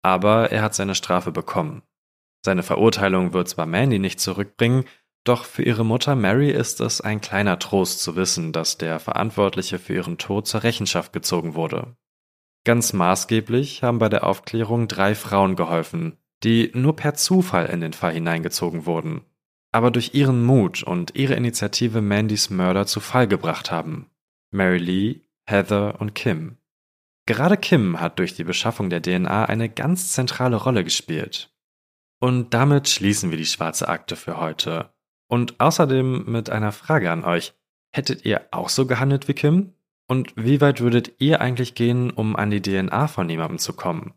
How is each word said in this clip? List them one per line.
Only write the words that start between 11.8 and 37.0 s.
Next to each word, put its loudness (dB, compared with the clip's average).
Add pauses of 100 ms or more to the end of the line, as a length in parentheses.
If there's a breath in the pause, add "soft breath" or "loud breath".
Ganz 2
maßgeblich 0
haben 2
bei 4
der 2
Aufklärung -2
drei 0
Frauen 2
geholfen, -2 (260)
die 4
nur 2
per -4
Zufall 2
in -4
den -4
Fall -2
hineingezogen -4
wurden. -4 (500)
Aber 4
durch -2
ihren 2
Mut 4
und -6
ihre 0
Initiative -2
Mandys 0
Mörder 2
zu -4
Fall 2
gebracht -2
haben. -8 (400)
Mary 2
Lee, -2 (240)
Heather 0
und -6
Kim. -4 (680)
Gerade 4
Kim 2
hat -4
durch -2
die -8
Beschaffung -2
der 0
D 0
N 2
A 2
eine -2
ganz -2
zentrale 0
Rolle 0
gespielt. -6 (680)
Und 0
damit 4
schließen 0
wir -4
die -4
schwarze -2
Akte -4
für -10
heute. -4 (380)
Und -2
außerdem 2
mit -4
einer 0
Frage 0